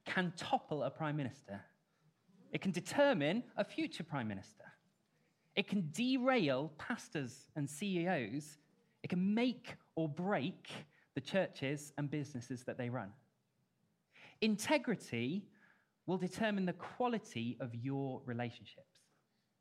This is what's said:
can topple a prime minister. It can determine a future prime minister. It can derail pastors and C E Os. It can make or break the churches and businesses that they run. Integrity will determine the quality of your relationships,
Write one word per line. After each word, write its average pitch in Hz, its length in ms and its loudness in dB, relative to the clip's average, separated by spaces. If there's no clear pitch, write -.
can 180 300 0
topple 156 480 -2
a 135 60 0
prime 151 260 -2
minister. 110 440 -6
It 156 100 -2
can 190 80 0
determine 196 720 4
a 202 80 2
future - 400 -4
prime 131 240 -2
minister. - 360 -8
It 196 100 4
can 190 240 0
derail 233 880 4
pastors - 800 -6
and 143 120 0
C 190 300 0
E 170 100 2
Os. 139 480 -2
It - 80 -8
can 190 240 4
make 240 400 0
or 160 120 2
break 175 600 -2
the 143 60 -2
churches 147 800 -2
and 143 120 -2
businesses 131 540 -6
that - 140 -6
they 123 100 -2
run. 120 220 -4
Integrity 202 1040 2
will 175 100 2
determine 190 480 0
the 175 80 2
quality 175 880 -2
of 120 140 -4
your 131 500 -4
relationships, - 800 -8